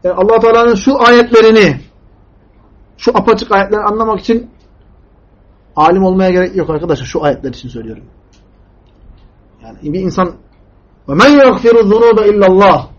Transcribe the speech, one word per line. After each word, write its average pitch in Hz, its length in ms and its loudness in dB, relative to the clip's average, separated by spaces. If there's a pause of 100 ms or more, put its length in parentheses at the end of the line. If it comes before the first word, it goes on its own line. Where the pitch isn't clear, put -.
Yani 180 120 -4
Allah 214 240 0
Teala'nın 233 360 2
şu 247 320 -2
ayetlerini, 220 720 4 (1160)
şu - 180 -2
apaçık 214 360 -2
ayetlerini 202 340 -2
anlamak 214 340 -4
için 240 300 -4 (1300)
alim 175 280 2
olmaya 185 260 0
gerek 180 260 -4
yok 165 140 -6
arkadaşlar. 160 360 -6
Şu 151 180 -8
ayetler 135 260 -4
için 123 200 -16
söylüyorum. 110 340 -18 (1600)
Yani 113 300 -14
bir 185 60 -6
insan 185 320 -6 (760)
"وَمَنْ 262 340 2
يَغْفِرُ 233 420 2
الذُّنُوبَ 220 360 2
اِلَّا 202 260 0
اللّٰهِ." 185 360 2 (180)